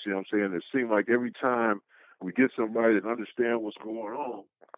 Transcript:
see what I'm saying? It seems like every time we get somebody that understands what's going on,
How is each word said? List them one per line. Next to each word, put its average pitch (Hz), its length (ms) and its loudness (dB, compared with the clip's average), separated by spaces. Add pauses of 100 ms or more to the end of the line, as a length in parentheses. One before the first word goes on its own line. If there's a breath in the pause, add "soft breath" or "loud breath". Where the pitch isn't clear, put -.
see 101 60 -4
what 95 80 -2
I'm 95 120 -6
saying? 101 240 0
It 85 80 -4 (100)
seems 123 180 0
like 104 180 2
every 120 240 0
time 117 480 0 (400 soft breath)
we 92 120 -6
get 127 240 4
somebody 113 380 2
that 98 140 0
understands 117 540 -2
what's 107 200 -8
going 110 320 -8
on, 120 300 -8 (340)